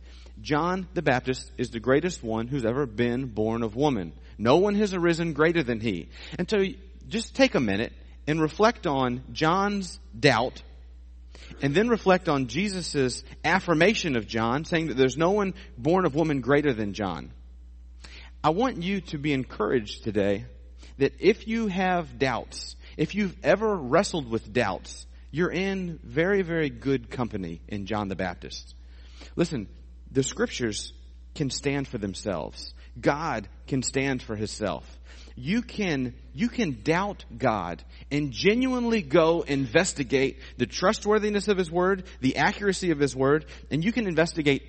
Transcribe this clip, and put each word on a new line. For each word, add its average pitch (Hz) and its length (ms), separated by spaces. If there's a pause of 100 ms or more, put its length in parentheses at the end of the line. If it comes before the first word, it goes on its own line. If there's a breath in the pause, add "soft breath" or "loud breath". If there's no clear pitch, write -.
(420 soft breath)
John 170 540
the 170 80
Baptist 127 560
is 120 100
the 113 100
greatest 139 440
one 113 240
who's 127 180
ever 123 220
been 120 400
born 110 340
of 110 140
woman. 117 360 (280 soft breath)
No 120 160
one 202 180
has 202 180
arisen 170 420
greater 165 280
than 117 180
he." 98 300 (300 loud breath)
And 175 100
so 196 160 (420)
just 208 280
take 269 180
a 175 60
minute 104 340 (320 soft breath)
and 156 160
reflect 202 460
on 127 340 (120)
John's 185 640 (200)
doubt, 123 440 (960 loud breath)
and 139 140
then 220 140
reflect 190 380
on 135 200
Jesus' 151 760 (220 loud breath)
affirmation 170 680
of 107 100
John, 117 400
saying 165 220
that 120 100
there's 131 200
no 165 120
one 196 240 (240 loud breath)
born 175 280
of 139 100
woman 156 260
greater 143 320
than 104 200
John. 87 380 (1120 loud breath)
I 151 60
want 202 320
you 190 200
to 151 180
be 147 140
encouraged 127 720
today 101 420 (520 soft breath)
that 139 220
if 220 280
you 226 200
have 175 500
doubts, - 580 (220 loud breath)
if - 160
you've 190 300
ever 196 320
wrestled 151 520
with 110 240
doubts, 101 540 (240 soft breath)
you're 151 220
in 185 520
very, 175 380
very 160 300
good 123 400
company 101 560
in 101 180
John 104 220
the 95 80
Baptist. 82 580 (640 soft breath)
Listen, 151 320 (460)
the 131 100
Scriptures - 680 (440)
can 139 140
stand 139 380
for 123 100
themselves. 92 760 (260 soft breath)
God 143 480 (200)
can 131 140
stand 135 400
for 110 140
himself. 98 640 (380 loud breath)
You 175 240
can, 143 540 (180)
you 208 160
can 143 340
doubt 180 400 (140)
God 98 440 (300 loud breath)
and 147 200
genuinely 233 680
go 160 460
investigate 135 920 (180 loud breath)
the 123 80
trustworthiness 208 840
of 202 100
his 170 140
word, 185 320 (160 loud breath)
the 131 160
accuracy 185 560
of 147 80
his 131 160
word, 143 300 (240 loud breath)
and 160 160
you 226 80
can 240 120
investigate 156 640